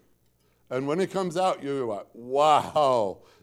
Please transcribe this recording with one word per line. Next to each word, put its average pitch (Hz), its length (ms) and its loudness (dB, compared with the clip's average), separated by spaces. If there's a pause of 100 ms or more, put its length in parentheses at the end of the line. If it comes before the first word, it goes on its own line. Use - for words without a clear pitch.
(680)
And 131 160 -4
when 151 140 -2
it 190 100 -2
comes 180 280 -4
out, 185 260 0
you're 139 240 -4
like, 101 260 -6
"Wow, 127 1120 2 (200)